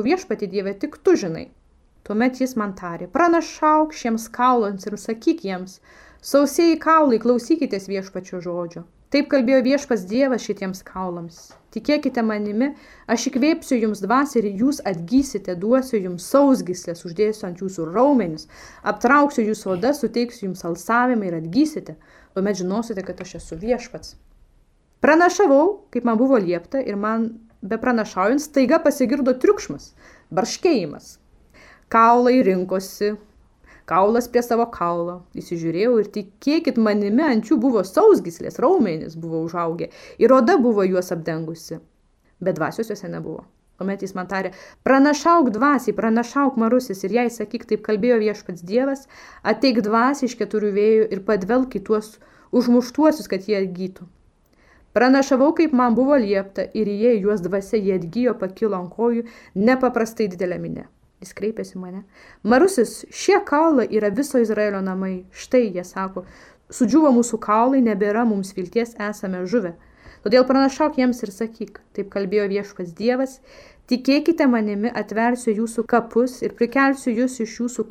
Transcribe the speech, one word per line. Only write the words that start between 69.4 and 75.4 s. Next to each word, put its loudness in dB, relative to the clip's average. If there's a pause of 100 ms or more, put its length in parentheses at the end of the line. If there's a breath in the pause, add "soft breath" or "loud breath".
žuvę. -2 (500 soft breath)
Todėl 6
pranašauk 2
jiems 2
ir -6
sakyk, -10 (180)
taip -8
kalbėjo -2
Viešpats -8
Dievas, -2 (500 loud breath)
tikėkite 2
manimi, 0
atversiu -2